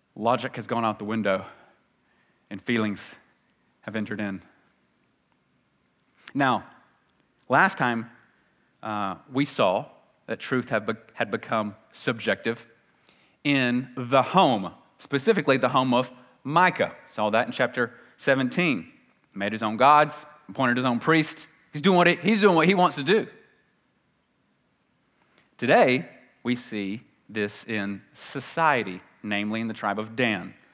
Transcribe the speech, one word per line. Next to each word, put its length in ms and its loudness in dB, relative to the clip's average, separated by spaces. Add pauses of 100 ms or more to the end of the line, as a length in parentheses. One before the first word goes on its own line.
(160)
logic 400 -2
has 100 -10
gone 200 -2
out 120 -2
the 80 -10
window 400 0 (1040)
and 120 -12
feelings 400 -2 (800)
have 140 -10
entered 260 -6
in. 200 -6 (1900)
Now, 320 0 (840)
last 280 2
time, 320 -2 (760)
uh, 320 -6 (160)
we 140 0
saw 400 2 (420)
that 120 -6
truth 300 -4
had 160 -2
be-, 80 -4 (200)
had 180 -4
become 440 -4 (160)
subjective 760 -4 (760)
in 520 0
the 260 2
home, 520 2 (240)
specifically 600 0
the 120 2
home 240 2
of 180 0 (320)
Micah. 520 0 (140)
Saw 220 -2
that 160 0
in 40 -10
chapter 420 -2 (240)
seventeen. 760 0 (420)
Made 180 -4
his 100 -6
own 160 -2
gods, 480 4 (240)
appointed 280 0
his 80 -2
own 140 0
priest. 480 0 (240)
He's 100 -8
doing 140 4
what 120 6
he, 80 4
he's 260 0
doing 140 6
what 120 4
he 60 6
wants 220 2
to 80 -6
do. 240 2 (2250)
Today, 500 2 (320)
we 140 -2
see 480 -8 (260)
this 360 -6
in 360 -6 (120)
society, 840 -4 (220)
namely 400 -4
in 60 -6
the 80 -8
tribe 240 -4
of 160 -10
Dan. 400 -2 (180)